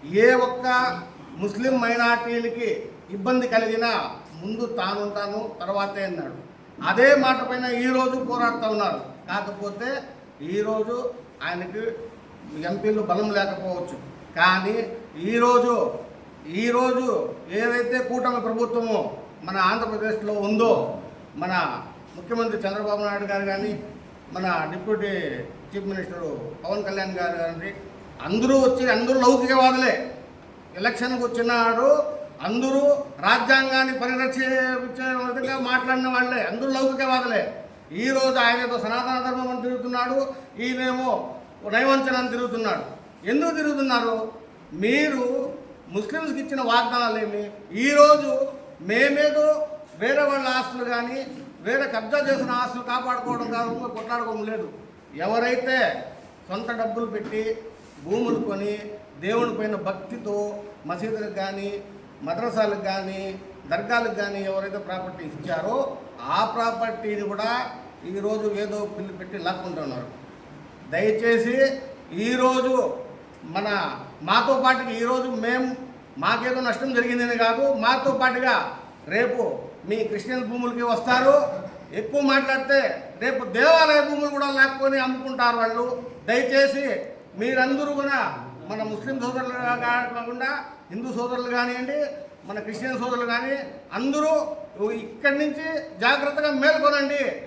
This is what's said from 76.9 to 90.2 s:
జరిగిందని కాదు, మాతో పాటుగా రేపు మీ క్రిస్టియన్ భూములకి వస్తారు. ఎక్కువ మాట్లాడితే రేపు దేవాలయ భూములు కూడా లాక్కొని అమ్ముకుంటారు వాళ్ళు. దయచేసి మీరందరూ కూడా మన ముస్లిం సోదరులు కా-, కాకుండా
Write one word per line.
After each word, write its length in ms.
జరిగిందని 440
కాదు, 360
మాతో 380
పాటుగా 640
రేపు 520
మీ 180
క్రిస్టియన్ 420
భూములకి 360
వస్తారు. 840
ఎక్కువ 260
మాట్లాడితే 880
రేపు 240
దేవాలయ 640
భూములు 180
కూడా 240
లాక్కొని 480
అమ్ముకుంటారు 580
వాళ్ళు. 460
దయచేసి 760
మీరందరూ 540
కూడా 540
మన 140
ముస్లిం 360
సోదరులు 300
కా-, 680
కాకుండా 500